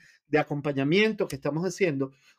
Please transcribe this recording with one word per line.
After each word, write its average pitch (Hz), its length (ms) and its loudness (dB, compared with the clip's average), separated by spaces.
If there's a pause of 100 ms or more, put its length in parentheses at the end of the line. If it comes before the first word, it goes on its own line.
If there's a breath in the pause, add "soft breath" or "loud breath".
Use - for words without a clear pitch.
(280 soft breath)
de 147 100 0
acompañamiento 151 880 0
que 143 100 -10
estamos 147 280 -2
haciendo? 151 480 -2 (260 soft breath)